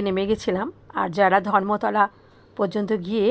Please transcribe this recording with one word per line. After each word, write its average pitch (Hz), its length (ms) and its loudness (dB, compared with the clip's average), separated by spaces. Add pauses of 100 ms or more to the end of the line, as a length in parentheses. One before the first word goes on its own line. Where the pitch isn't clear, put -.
নেমে 196 260 0
গেছিলাম, 214 400 -2 (260)
আর 196 160 -2
যারা 190 300 4
ধর্মতলা 202 640 0 (540)
পর্যন্ত 208 340 -2 (140)
গিয়ে 202 260 0